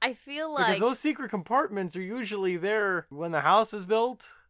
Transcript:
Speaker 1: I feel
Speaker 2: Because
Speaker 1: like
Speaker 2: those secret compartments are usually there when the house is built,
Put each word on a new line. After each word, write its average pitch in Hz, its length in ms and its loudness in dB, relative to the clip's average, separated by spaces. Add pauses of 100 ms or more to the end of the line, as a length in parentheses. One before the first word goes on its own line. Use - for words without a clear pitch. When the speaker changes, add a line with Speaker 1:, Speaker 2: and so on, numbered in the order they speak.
Speaker 1:
I 247 140 2
feel 302 400 -8
Speaker 2:
Because 247 160 4
Speaker 1:
like 202 80 2
Speaker 2:
those 240 180 2
secret 285 320 -2
compartments 196 680 -2
are 190 60 -6
usually 196 560 -2
there 196 520 0
when 156 220 -6
the 151 100 2
house 208 340 4
is 196 100 -8
built, 226 420 0 (220)